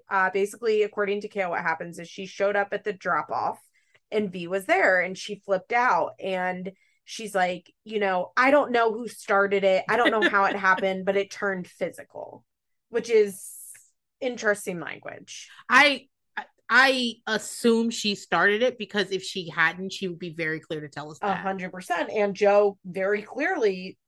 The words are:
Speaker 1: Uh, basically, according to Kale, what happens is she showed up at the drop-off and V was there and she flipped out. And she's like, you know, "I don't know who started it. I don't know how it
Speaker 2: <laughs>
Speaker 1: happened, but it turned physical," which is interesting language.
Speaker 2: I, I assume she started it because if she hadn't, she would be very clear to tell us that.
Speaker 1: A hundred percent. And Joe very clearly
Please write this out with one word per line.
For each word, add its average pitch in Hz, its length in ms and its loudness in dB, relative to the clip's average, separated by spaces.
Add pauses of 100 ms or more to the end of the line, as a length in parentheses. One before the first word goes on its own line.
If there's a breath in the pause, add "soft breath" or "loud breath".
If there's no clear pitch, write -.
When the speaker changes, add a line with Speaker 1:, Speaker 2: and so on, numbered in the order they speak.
Speaker 1:
Uh, 190 220 2
basically, 208 520 0
according 208 380 -2
to 208 60 -8
Kale, 190 220 -4
what 165 120 -2
happens 175 380 -4
is 170 100 -14
she 190 160 -12
showed 202 300 0
up 202 160 0
at 202 120 -6
the 208 100 -4
drop-off 151 680 -4 (520)
and 214 200 -2
V 175 160 -8
was 190 180 -4
there 302 360 4
and 180 160 -4
she 202 280 -12
flipped 190 280 -2
out. 240 380 2 (100)
And 185 500 -4 (340)
she's 208 280 -10
like, 180 380 -2 (120)
you 214 160 -4
know, 190 380 0
"I 254 140 4
don't 277 200 4
know 233 220 4
who 226 140 -8
started 196 560 2
it. 190 260 4
I 220 80 2
don't 240 140 6
know 220 120 2
how 196 220 4
it 196 100 2
Speaker 2:
<laughs> - 20 -4
Speaker 1:
happened, 190 480 2
but 196 120 2
it 196 140 0
turned 185 360 -4
physical," - 760 -10 (460)
which 226 200 -4
is 208 400 2 (680)
interesting 208 600 -2
language. - 720 -14 (200 loud breath)
Speaker 2:
I, 269 380 4 (600)
I 247 460 4 (120)
assume 233 600 0
she 208 260 -2
started 202 480 2
it 247 140 0
because 202 340 -4
if 190 120 -4
she 175 260 -8
hadn't, 165 420 -2
she 190 160 -6
would 170 120 -8
be 175 140 -10
very 160 280 -4
clear 160 200 -8
to 151 80 -12
tell 147 220 -12
us 156 80 -20
that. 202 120 -2
Speaker 1:
A 185 40 -2
hundred 185 360 -6
percent. 294 400 -6
And 208 240 0
Joe 202 500 4
very 190 380 -2
clearly 226 760 -2 (100)